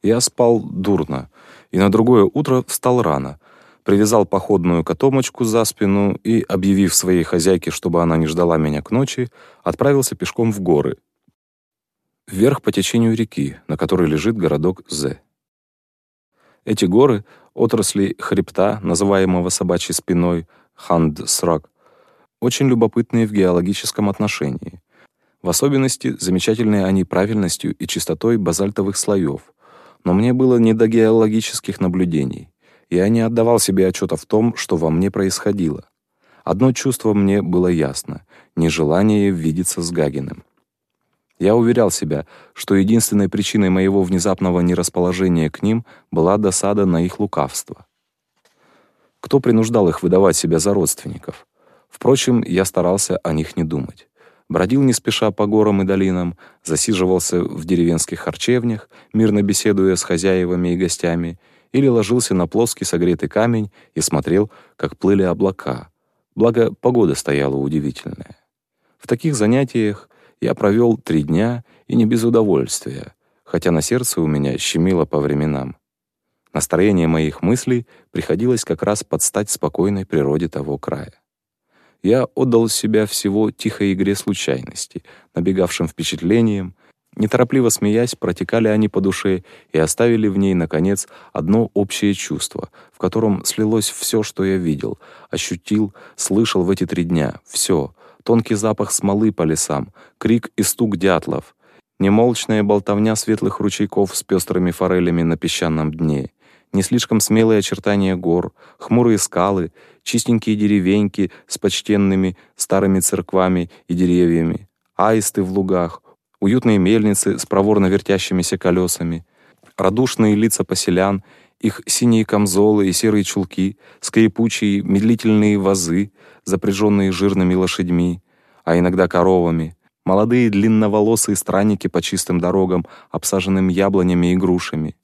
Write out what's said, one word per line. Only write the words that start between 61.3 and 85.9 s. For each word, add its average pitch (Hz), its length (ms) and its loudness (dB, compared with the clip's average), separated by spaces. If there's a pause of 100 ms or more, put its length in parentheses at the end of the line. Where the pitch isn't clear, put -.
или 139 160 2
ложился 117 460 2
на 90 140 2
плоский 113 360 -2
согретый 87 460 0
камень 110 420 0 (220)
и 80 80 -4
смотрел, 82 500 0 (240)
как - 220 -8
плыли 95 260 2
облака. 87 640 -4 (460)
Благо, 117 380 2
погода 113 420 2
стояла 69 400 -2
удивительная. 71 800 -6 (600)
В - 100 -20
таких 143 280 -2
занятиях 110 720 0 (320)
я - 140 -2
провёл 113 420 2
три 78 260 -2
дня, 110 400 -2 (240)
и - 80 -4
не 117 100 4
без 113 180 0
удовольствия, 95 920 0 (300)
хотя 87 280 -2
на 80 100 2
сердце - 400 -2
у 78 60 0
меня 71 300 -2
щемило 85 480 0
по 76 140 -4
временам. 71 560 -2 (800)
Настроение 85 540 2
моих 78 340 0
мыслей 120 440 0 (260)
приходилось 113 520 -2
как 80 200 -4
раз 101 200 -2
под - 180 -4
стать - 280 -4
спокойной 95 560 -2
природе 78 420 -2
того 71 300 -6
края. - 360 -10 (880)
Я 120 240 2 (100)
отдал 117 340 2
себя 107 360 0
всего 104 460 -2
тихой 101 420 -2
игре 98 220 0
случайности, - 880 -6 (320)
набегавшим 90 520 0
впечатлениям. 92 880 -2 (400)